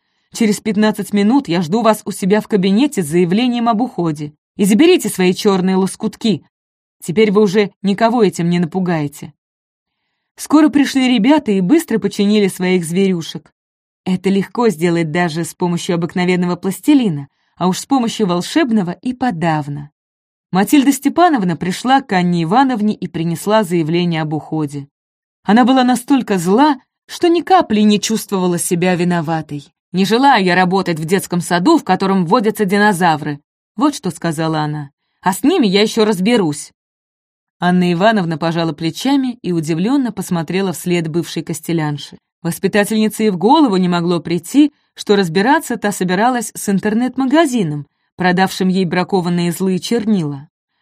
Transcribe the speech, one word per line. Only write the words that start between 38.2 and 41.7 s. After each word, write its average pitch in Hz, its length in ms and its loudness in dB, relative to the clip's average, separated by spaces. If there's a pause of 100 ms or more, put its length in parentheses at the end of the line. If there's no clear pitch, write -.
пожала 165 340 -2
плечами 247 720 -2
и - 80 -6
удивлённо 180 600 0
посмотрела 180 600 -4
вслед 175 360 -4
бывшей 160 340 -6
костелянши. 151 760 -6 (280)